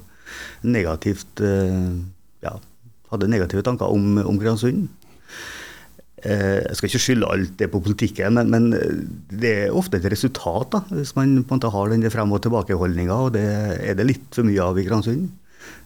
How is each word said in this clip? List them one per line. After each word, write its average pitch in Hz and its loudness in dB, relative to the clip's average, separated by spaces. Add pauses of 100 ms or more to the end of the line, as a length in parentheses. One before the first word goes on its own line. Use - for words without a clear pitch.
(640)
negativt, 98 -2
eh, 92 2 (520)
ja, - -8 (540)
hadde 101 0
negative 98 2
tanker 123 0
om, 101 4
om 101 2
Kristiansund. 113 0 (1300)
Eh, 98 2
jeg - -4
skal 104 -2
ikke 127 0
skylde 120 2
alt 95 -2
det 98 0
på 101 0
politikken, 104 0
men, 113 2
men, 117 4
eh, 78 0 (320)
det 110 0 (140)
er 98 0
ofte 180 0
et 90 0
resultat, 101 -2
da, 208 0
hvis 147 -6
man 135 4
på 131 -2
en 123 0
måte 117 0
har 101 0
den 113 2
frem- 107 0
og 101 0
tilbakeholdningen, 92 0
og 127 0
det 104 2
er 104 -2
det 107 2
litt 131 0
for 117 2
mye 98 4
av 92 2
i 98 0
Kristiansund. 113 -2 (580)